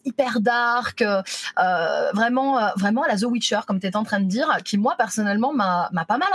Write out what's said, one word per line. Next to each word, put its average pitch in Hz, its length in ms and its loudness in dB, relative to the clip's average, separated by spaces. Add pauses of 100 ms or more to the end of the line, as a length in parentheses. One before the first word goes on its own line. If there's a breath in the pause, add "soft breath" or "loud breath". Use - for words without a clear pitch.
hyper 247 340 -2
dark, 240 640 2
euh, 202 200 2 (360 loud breath)
euh, 165 540 2
vraiment, 247 480 2
euh, 208 160 2
vraiment 208 260 0
à 330 60 0
la 214 80 0
The 196 80 -2
Witcher, 226 420 0
comme 190 140 -2
t'étais 190 160 -4
en 214 80 0
train 208 160 -2
de 196 80 2
dire, 240 360 0
qui, 202 140 -2
moi, 254 180 2
personnellement, 214 560 0
m'a, 185 400 0
m'a 170 120 -2
pas 226 140 0
mal 370 160 0